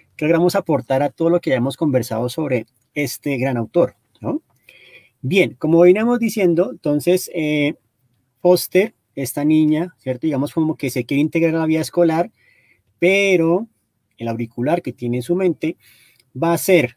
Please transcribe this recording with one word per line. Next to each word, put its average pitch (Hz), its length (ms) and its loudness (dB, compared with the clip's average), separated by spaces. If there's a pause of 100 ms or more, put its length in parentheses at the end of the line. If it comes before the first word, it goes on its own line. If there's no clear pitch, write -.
(160)
qué - 80 -6
logramos 165 300 2
aportar 139 480 -2
a 143 80 -2
todo 165 200 0
lo 175 100 2
que 156 100 -4
ya 131 60 2
hemos 127 200 -2
conversado 123 520 -2
sobre 131 380 -4 (280)
este 143 420 -4
gran 127 200 -2
autor, 117 400 -2 (240)
¿no? 147 200 -6 (800)
Bien, 147 380 0
como 165 220 2
veníamos 220 400 4
diciendo, 202 500 0
entonces, 151 640 -2
eh, 151 400 -2 (640)
Foster, 185 540 2 (220)
esta 143 280 -6
niña, 156 540 2
¿cierto? 127 300 -6
Digamos 143 260 -2
como 156 220 -2
que 135 140 -4
se 123 140 -4
quiere 143 180 0
integrar 160 340 0
a - 20 -2
la 160 80 -2
vida 156 140 0
escolar, 170 500 0 (680)
pero 185 680 2 (500)
el 117 120 -8
auricular 120 520 -4
que 127 120 -10
tiene 120 240 -6
en 123 60 -4
su 170 120 -4
mente 180 420 -2 (640)
va 165 120 0
a 165 60 0
ser, 160 380 2